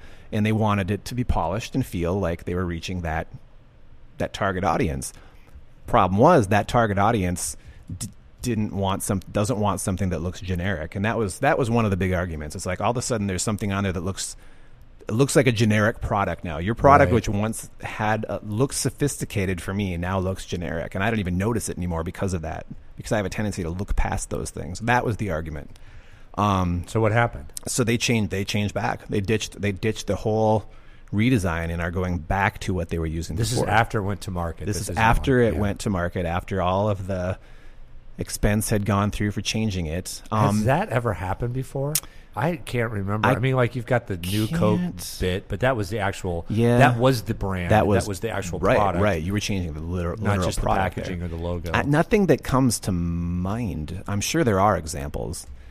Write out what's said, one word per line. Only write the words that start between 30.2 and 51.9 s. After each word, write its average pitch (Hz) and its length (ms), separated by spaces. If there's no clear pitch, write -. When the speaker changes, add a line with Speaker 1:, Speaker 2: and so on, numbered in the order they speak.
Speaker 1:
redesign 95 580
and 85 120
are 85 80
going 87 280
back 95 420
to - 120
what 85 160
they 85 100
were 82 80
using 80 300
Speaker 2:
This 113 160
is 123 60
Speaker 1:
before. 98 140
Speaker 2:
after 113 260
it 101 40
went 95 200
to - 80
market. 85 360
Speaker 1:
This 101 120
Speaker 2:
This - 60
Speaker 1:
is 95 60
Speaker 2:
is 87 60
Speaker 1:
after 120 460
Speaker 2:
on, 113 60
Speaker 1:
it 98 60
Speaker 2:
yeah. 95 60
Speaker 1:
went 101 200
to 117 100
market, 90 340
after 90 380
all 95 260
of 95 180
the 92 320
expense - 520
had 104 140
gone 101 260
through 104 220
for 110 80
changing 104 460
it. 85 440
Speaker 2:
Has 107 200
Speaker 1:
Um, 104 140
Speaker 2:
that 160 260
ever 117 240
happened 95 400
before? 139 400
I 151 220
can't 117 360
remember. 104 360
Speaker 1:
I 131 60
Speaker 2:
I - 60
mean, 131 160
like, 123 200
you've 120 80
got 120 220
the 98 100
new 98 320
Coke 107 320
Speaker 1:
can't 87 400
Speaker 2:
bit, 92 280
but 98 120
that 127 160
was 101 140
the 113 80
actual, 95 500
Speaker 1:
Yeah. 117 300
Speaker 2:
that 135 180
was 120 260
the 95 120
brand. 92 380
Speaker 1:
That 101 140
was 101 180
Speaker 2:
That 107 40
was 98 120
the 113 100
actual 92 280
Speaker 1:
right, 98 200
Speaker 2:
product. 95 240
Speaker 1:
right. 92 200
You 92 120
were 107 60
changing 90 340
the 78 60
literal, 85 360
Speaker 2:
Not 107 140
Speaker 1:
literal 92 160
Speaker 2:
just 80 100
the - 60
Speaker 1:
product 98 340
Speaker 2:
packaging 90 220
Speaker 1:
there. 87 80
Speaker 2:
or 82 40
the 82 60
logo. 85 360
Speaker 1:
Uh, 113 100
nothing 170 440